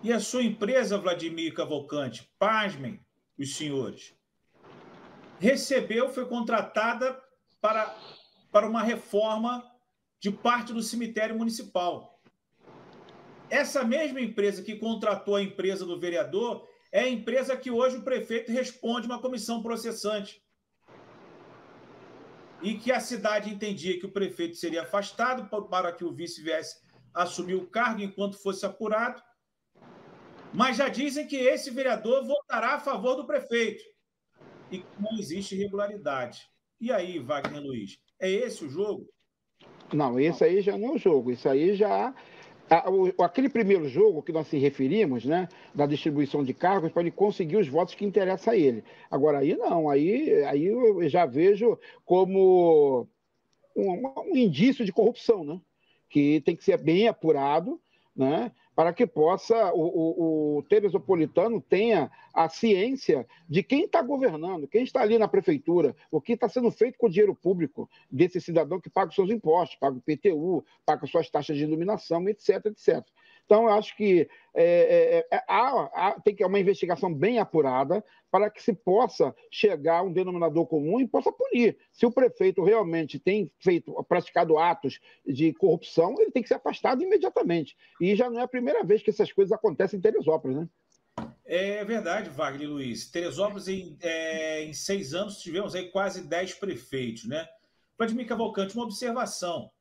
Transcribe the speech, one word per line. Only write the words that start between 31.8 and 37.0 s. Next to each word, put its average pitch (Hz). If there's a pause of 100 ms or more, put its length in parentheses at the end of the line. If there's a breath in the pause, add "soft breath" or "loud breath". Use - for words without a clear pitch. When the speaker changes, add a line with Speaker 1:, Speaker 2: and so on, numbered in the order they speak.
Speaker 1:
votará 262
a -
favor 254
do -
prefeito 233 (840)
e 185
que -
não 220
existe 196
irregularidade. 190 (320)
E 233
aí, 180